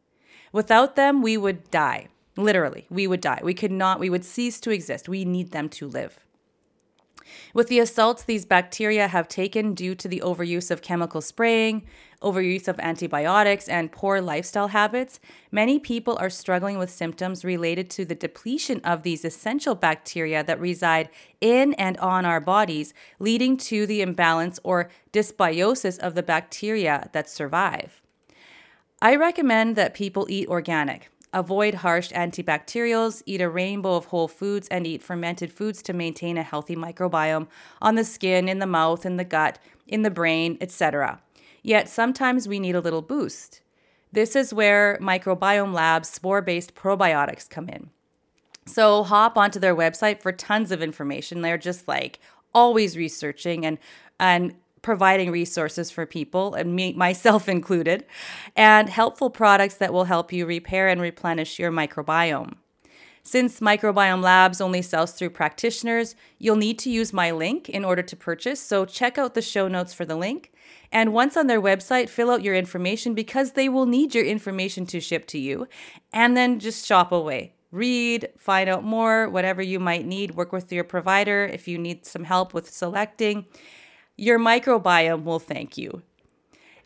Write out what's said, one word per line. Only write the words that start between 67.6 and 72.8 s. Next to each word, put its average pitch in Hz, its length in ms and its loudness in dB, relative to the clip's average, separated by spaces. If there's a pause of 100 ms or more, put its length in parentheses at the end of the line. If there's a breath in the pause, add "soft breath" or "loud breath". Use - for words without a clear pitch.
in 196 160 -4
order 180 160 2
to 180 160 -8
purchase, 247 420 -6
so 196 240 0
check 247 340 -2
out 262 180 -2
the 226 60 -2
show 196 280 -2
notes 180 240 -4
for 180 100 -8
the 160 140 -6
link. 214 340 -6 (400 soft breath)
And 220 220 2
once 269 240 2
on 302 100 4
their 226 140 4
website, 202 480 2
fill 240 200 0
out 226 140 2
your 196 100 0
information 185 600 -2